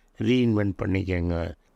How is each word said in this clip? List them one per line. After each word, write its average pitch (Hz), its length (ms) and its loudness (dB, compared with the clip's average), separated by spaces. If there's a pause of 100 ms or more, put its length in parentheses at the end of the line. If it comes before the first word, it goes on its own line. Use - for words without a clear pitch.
(200)
ரீஇன்வென்ட் 110 580 2
பண்ணிக்கங்க. 90 580 -2 (400)